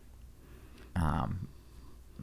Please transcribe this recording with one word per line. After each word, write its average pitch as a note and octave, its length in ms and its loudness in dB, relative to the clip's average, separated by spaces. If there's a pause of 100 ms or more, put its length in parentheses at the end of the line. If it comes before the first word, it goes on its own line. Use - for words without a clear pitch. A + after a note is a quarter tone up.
(960)
Um, D#2+ 520 6 (760)